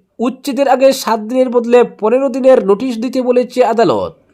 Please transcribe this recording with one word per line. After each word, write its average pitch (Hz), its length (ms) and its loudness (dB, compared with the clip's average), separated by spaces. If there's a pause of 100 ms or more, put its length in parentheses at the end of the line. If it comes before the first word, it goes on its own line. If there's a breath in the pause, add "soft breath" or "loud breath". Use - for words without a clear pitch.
(180)
"উচ্ছেদের 262 500 -4
আগে 262 240 4
সাত 226 280 -4
দিনের 254 280 -2
বদলে 240 360 2
পনেরো 240 440 -2
দিনের 247 380 2
নোটিশ 220 320 -2
দিতে 254 240 -6
বলেছে 247 420 0
আদালত। 151 520 -2 (180)